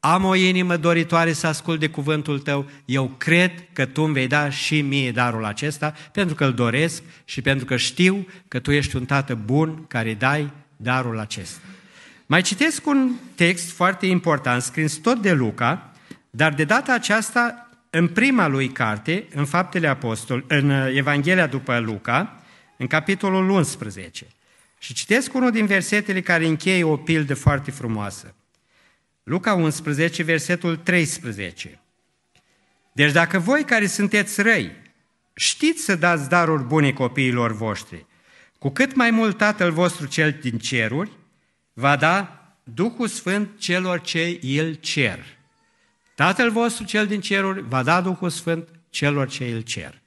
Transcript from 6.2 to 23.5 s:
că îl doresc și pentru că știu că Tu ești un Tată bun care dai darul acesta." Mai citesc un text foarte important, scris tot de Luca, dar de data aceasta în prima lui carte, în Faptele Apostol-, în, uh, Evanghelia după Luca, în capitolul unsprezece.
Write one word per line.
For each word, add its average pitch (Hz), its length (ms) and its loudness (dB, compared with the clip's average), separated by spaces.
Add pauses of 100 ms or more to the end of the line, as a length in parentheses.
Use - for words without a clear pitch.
că 151 100 0
îl 131 80 4
doresc 123 500 0 (220)
și - 160 -10
pentru 135 240 0
că 131 120 -2
știu 185 500 2 (200)
că 127 120 -4
Tu 143 120 -2
ești 143 240 0
un 127 100 -2
Tată 139 300 -2
bun 156 520 -2
care 113 260 -4
dai 139 380 -2 (240)
darul 120 440 -2
acesta." 107 400 -10 (640)
Mai 165 160 4
citesc 285 460 0
un 269 240 4 (240)
text 175 360 0
foarte 190 340 0
important, 147 560 2
scris 156 320 -2
tot 233 280 0
de 196 100 2
Luca, 123 640 0 (360)
dar 147 240 2
de 147 100 0
data 247 300 2
aceasta 233 760 -2 (200)
în 170 180 2
prima 214 400 2
lui 135 200 0
carte, 127 680 -2
în 143 120 -2
Faptele 175 420 -2
Apostol-, 123 600 -4
în, 143 220 2
uh, 135 260 0
Evanghelia 147 520 2
după 127 320 -2
Luca, 117 640 -4 (340)
în 131 100 -6
capitolul 190 640 0
unsprezece. 107 760 -2 (500)